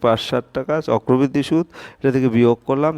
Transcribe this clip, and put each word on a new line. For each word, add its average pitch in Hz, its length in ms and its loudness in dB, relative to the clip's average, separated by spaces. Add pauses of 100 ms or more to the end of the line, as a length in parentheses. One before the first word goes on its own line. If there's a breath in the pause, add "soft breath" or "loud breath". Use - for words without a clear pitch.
পাঁচ 113 160 2 (100)
সাত 123 140 -2 (120)
টাকা 135 180 -4 (140)
চক্রবৃদ্ধি 131 600 0
সুদ, 165 180 0 (340 loud breath)
এটা 135 140 0
থেকে 131 220 2
বিয়োগ 117 220 4 (100)
করলাম 143 300 0